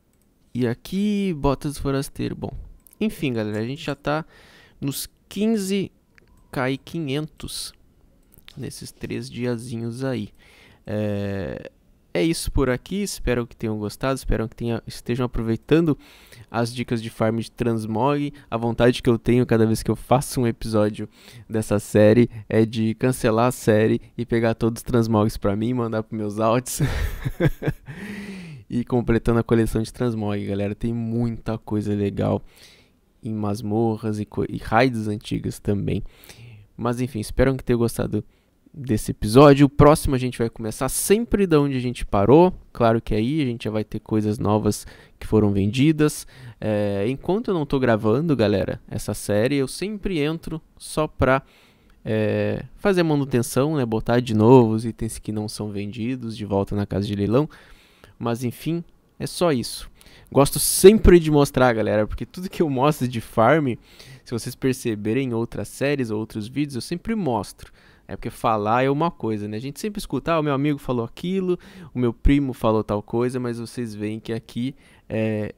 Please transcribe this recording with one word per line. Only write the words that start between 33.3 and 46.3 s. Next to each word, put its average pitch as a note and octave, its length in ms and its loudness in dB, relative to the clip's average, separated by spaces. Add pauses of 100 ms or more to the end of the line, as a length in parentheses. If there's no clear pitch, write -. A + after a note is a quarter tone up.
masmorras G#2+ 840 -2
e G#2 60 -6
co-, - 220 -4
e - 100 -8
raids A2+ 500 2
antigas A2 500 -6
também. G2+ 460 -2 (760)
Mas A#2+ 240 -4
enfim, A#2+ 180 -4
espero B2+ 380 0
que B2+ 60 -12
tenham A#2+ 160 0
gostado A2 440 -2 (500)
desse A#2+ 380 -4
episódio. C#3 540 8
O C3+ 40 4
próximo C#3+ 460 6
a - 20 -2
gente B2 200 -6
vai A#2 120 -2
começar A#2 400 -6
sempre G3+ 580 0
da D#3 120 4
onde C#3+ 180 0
a B2 40 -2
gente B2 240 -6
parou. C#3 480 6 (180)
Claro A#2 300 2
que - 120 -4
aí A#2+ 280 0
a C#3 40 -2
gente A#2 200 -6
já A2 60 -4
vai G#2+ 120 -4
ter - 160 -10
coisas G#2+ 380 0
novas G#2 480 0 (340)
que - 80 -10
foram G#2+ 240 4
vendidas. C3 760 2 (340)